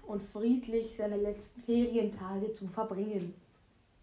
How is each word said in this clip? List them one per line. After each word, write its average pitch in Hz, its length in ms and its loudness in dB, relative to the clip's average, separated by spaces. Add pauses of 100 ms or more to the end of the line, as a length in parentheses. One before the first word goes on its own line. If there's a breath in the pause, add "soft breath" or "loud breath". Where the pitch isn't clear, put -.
und 294 160 -4
friedlich 226 760 2
seine 208 200 0
letzten 202 440 -2
Ferientage 214 920 2
zu 196 160 -6
verbringen. 202 640 -2 (680)